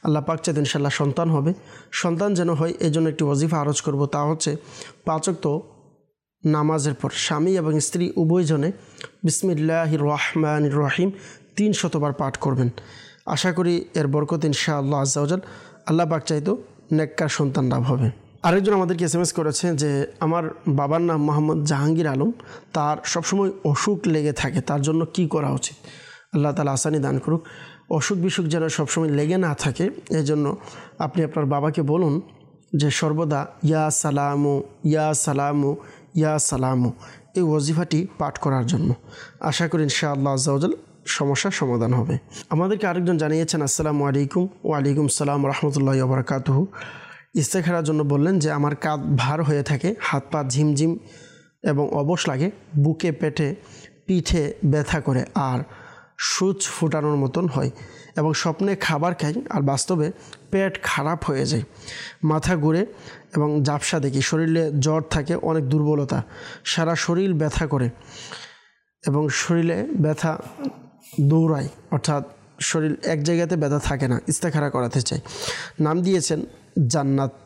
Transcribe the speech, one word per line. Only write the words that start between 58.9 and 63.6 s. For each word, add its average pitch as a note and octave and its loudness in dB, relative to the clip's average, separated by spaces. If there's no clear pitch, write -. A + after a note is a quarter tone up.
খাই D3+ -2
আর F#3 0
বাস্তবে D3+ 0
পেট F#3+ 0
খারাপ D3+ -2
হয়ে C3+ 0
যায়, C#3 0
মাথা D#3 2
ঘুরে D#3+ 2
এবং D3+ 2